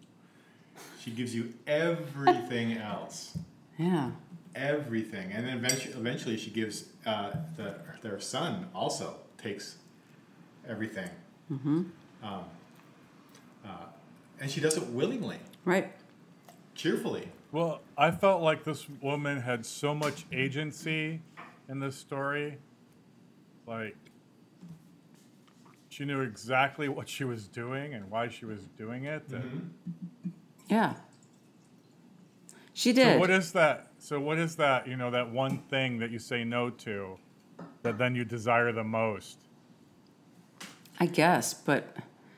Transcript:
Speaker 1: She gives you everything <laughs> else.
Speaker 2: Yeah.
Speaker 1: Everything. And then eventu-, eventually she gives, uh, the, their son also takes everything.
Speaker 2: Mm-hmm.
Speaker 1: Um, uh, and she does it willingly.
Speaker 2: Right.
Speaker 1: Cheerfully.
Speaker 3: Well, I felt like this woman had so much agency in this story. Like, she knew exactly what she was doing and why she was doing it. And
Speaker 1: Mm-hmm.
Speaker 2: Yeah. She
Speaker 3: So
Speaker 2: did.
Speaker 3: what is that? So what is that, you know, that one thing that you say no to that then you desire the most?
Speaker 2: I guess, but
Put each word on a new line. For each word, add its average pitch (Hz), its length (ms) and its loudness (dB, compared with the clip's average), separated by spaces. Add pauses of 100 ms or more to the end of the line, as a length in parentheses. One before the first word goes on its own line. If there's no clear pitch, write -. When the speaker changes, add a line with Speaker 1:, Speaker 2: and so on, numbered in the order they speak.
(1000)
Speaker 1:
She 120 120 -10
gives 113 220 -4
you 117 200 -2 (120)
everything 139 1120 2
<laughs> - 0 -
else. - 600 -8 (400)
Speaker 2:
Yeah. 156 340 2 (440)
Speaker 1:
Everything. 117 760 -2
And 113 160 -4
then 127 140 -4
eventu-, 127 340 -2
eventually 120 420 -2
she - 120 -8
gives, 107 360 -4 (200)
uh, 104 260 -2 (240)
the, 98 200 -6 (260)
their 101 180 -6
son 123 540 -4
also 110 420 -4 (220)
takes - 400 -8 (880)
everything. 110 420 -6 (420)
Speaker 2:
Mm-hmm. 147 320 2 (400)
Speaker 1:
Um, 98 200 -8 (1200)
uh, 101 40 -14 (680)
and 135 120 -4
she - 80 -4
does 156 180 4
it 175 100 -2
willingly. 143 500 0 (260)
Speaker 2:
Right. 180 280 4 (840)
Speaker 1:
Cheerfully. 175 540 -2 (220)
Speaker 3:
Well, 156 300 0 (160)
I 156 140 6
felt 180 300 4
like 156 240 4
this 156 220 -4 (140)
woman 143 400 0
had 120 240 -2
so 147 300 -2
much 147 360 -2
agency 156 880 -2 (480)
in 135 100 -6
this 135 160 -4
story. 143 600 -4 (1080)
Like, 113 300 -6 (1900)
she - 160 -10
knew 139 160 0
exactly 131 680 2
what 120 200 -6
she - 140 -6
was 117 240 -4
doing 131 460 -6
and 101 180 -10
why 113 160 0
she 117 180 -10
was 107 180 -8 (140)
doing 120 280 -8
it. 151 260 -6
And 123 120 -6
Speaker 1:
Mm-hmm. - 840 -10 (400)
Speaker 2:
Yeah. 208 260 4 (1800)
She 240 200 6
Speaker 3:
So - 100 6
Speaker 2:
did. 190 180 10
Speaker 3:
what 180 80 8
is 185 240 4
that? 151 340 6 (120)
So 147 200 -2
what 147 180 0
is 165 200 0
that, 139 300 6
you 127 100 -6
know, 123 140 -2
that 120 200 2
one 135 280 0 (100)
thing 131 300 0
that 113 120 -2
you 117 80 -6
say 120 240 -2
no 120 260 0
to 101 480 -8 (680)
that 117 140 -2
then 127 180 2
you 123 100 0
desire 117 480 2
the 110 100 -2
most? 110 560 -2 (1600)
Speaker 2:
I 175 60 6
guess, 160 480 6
but - 420 0 (420)